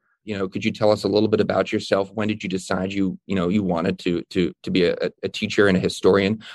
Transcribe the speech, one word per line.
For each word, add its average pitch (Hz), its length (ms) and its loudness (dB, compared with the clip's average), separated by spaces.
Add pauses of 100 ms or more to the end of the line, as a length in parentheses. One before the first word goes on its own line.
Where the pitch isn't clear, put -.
(220)
you 104 160 -8
know, 98 80 -4
could 101 180 -8
you 110 60 0
tell 107 220 2
us 104 100 0
a 101 60 0
little 107 200 2
bit 107 120 2
about 98 320 0
yourself? 98 400 0
When 107 160 -2
did 104 160 -4
you 98 40 -6
decide 92 440 -4
you, 95 340 -2
you 95 80 -4
know, 87 140 0
you 101 160 0
wanted 90 360 -2
to, 87 300 -2
to, 87 220 0 (100)
to - 80 -8
be 113 140 2
a, 85 120 2 (280)
a 98 40 -2
teacher 107 380 2
and 95 100 6
a 92 40 4
historian? 98 640 2 (100)